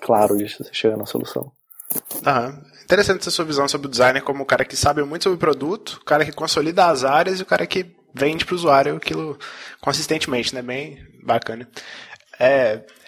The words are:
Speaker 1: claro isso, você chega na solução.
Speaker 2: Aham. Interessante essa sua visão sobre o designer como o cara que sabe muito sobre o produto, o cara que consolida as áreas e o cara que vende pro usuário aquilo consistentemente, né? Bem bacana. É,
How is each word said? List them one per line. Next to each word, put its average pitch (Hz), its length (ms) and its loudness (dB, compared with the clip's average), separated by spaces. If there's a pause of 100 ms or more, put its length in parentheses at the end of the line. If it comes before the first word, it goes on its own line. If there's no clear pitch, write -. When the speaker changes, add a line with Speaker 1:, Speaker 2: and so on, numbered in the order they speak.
Speaker 1:
claro 107 400 4
isso, - 220 -8
você - 100 -16
chega 110 220 0
na 107 100 -8
solução. - 460 -6 (760)
Speaker 2:
Aham. 135 360 0 (220)
Interessante 190 360 4
essa 180 120 -6
sua 170 140 -2
visão 143 220 0
sobre 143 200 -4
o - 20 -14
designer 127 320 4
como 139 220 -4
o - 20 -10
cara 127 180 2
que 135 140 -8
sabe 147 260 2
muito 151 200 -6
sobre 185 120 2
o 170 40 -4
produto, 156 600 -2
o - 40 -20
cara 151 180 4
que 151 80 -4
consolida 160 540 0
as 147 180 2
áreas 175 360 2
e 185 40 -8
o - 20 -14
cara 170 220 0
que 185 260 -6 (200)
vende 139 320 -2
pro 180 100 -4
usuário 147 400 4
aquilo 160 420 -6 (440)
consistentemente, 143 720 -2
né? 127 60 -8
Bem 131 360 -10 (260)
bacana. 117 440 -2 (720)
É, 123 420 4 (260)